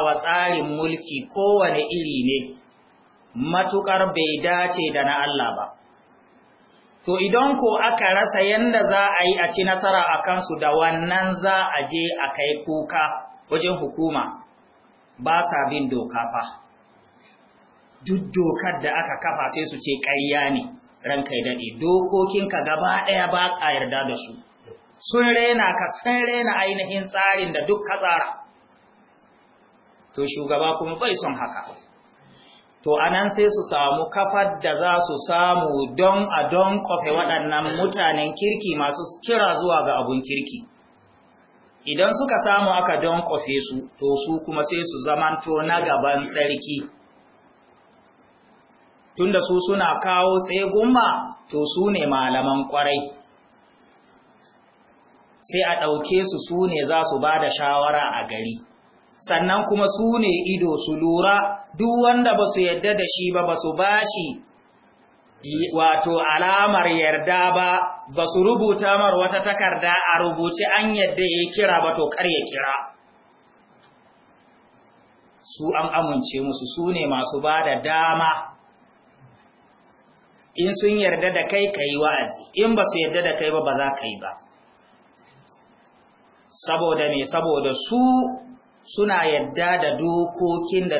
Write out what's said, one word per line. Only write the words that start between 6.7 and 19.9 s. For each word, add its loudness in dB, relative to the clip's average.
To 0
idan 2
ko 2
aka 2
rasa 2
yanda 2
za 2
a 2
yi 4
a 0
ci -2
nasara 2
a 0
kansu, -2
da 0
wannan 0
za 2
a -2
je -2
a -4
kai -4
kuka -2
wajen 0
hukuma, -4
ba 2
sa 0
bin -2
doka -4
fa. -4
Duk -4
dokar -2
da -2
aka -2
kafa -2
sai -4
su -10
ce -4